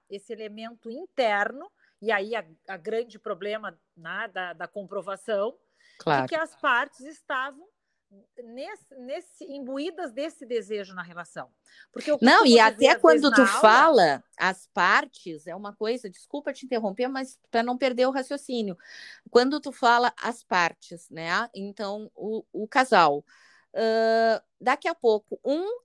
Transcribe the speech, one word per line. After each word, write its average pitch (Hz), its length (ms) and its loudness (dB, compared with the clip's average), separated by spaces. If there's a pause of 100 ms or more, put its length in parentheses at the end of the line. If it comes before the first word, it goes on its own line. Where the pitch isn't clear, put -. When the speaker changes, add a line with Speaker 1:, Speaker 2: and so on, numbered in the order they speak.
Speaker 1:
esse 196 220 -16
elemento 220 580 -16
interno, 233 800 -4 (320)
e 208 80 -6
aí 208 260 -2
a, 196 100 -8 (240)
a 190 80 -14
grande 220 420 -8
problema, 208 580 -10 (200)
né, 185 340 -12
da, 180 220 -10
da 170 140 -12
comprovação, 196 880 -8 (400)
Speaker 2:
Claro. 143 240 2
Speaker 1:
de 131 80 -4
que 330 60 -4
as 320 200 -6
partes 269 460 -2
estavam 277 640 -10 (760)
nesse, 269 520 -18
nesse, 269 500 -16
imbuídas 285 680 -10
desse 285 320 -10
desejo 208 480 -8
na 180 80 -12
relação. 170 480 -16 (420)
Porque 269 200 -6
eu 285 100 2
Speaker 2:
Não, 294 180 8
Speaker 1:
costumo 330 80 6
Speaker 2:
e - 40 8
Speaker 1:
dizer, 233 80 10
Speaker 2:
até 220 320 4
Speaker 1:
às 349 100 0
Speaker 2:
quando 311 200 6
Speaker 1:
vezes, 269 140 4
Speaker 2:
tu 262 60 8
Speaker 1:
na 196 80 4
aula 226 120 0
Speaker 2:
fala 226 600 6 (140)
as 185 300 -4
partes, 185 800 -2
é 170 80 -10
uma 202 180 -14
coisa, 220 360 -6
desculpa 285 440 -10
te 277 120 -18
interromper, 233 420 -4
mas 262 320 -10 (100)
pra 233 140 0
não 247 140 -4
perder 254 280 0
o 262 60 0
raciocínio. 247 640 -6 (520)
Quando 269 300 2
tu 294 120 -12
fala 240 500 2
as 233 220 -8
partes, - 680 -4
né, 170 440 -4
então 202 640 -12
o, 214 380 -8
o 214 140 -8
casal, 175 580 2 (480)
ãh, 226 680 0 (200)
daqui 269 260 -2
a 339 80 -4
pouco 214 480 -2
um 370 420 -4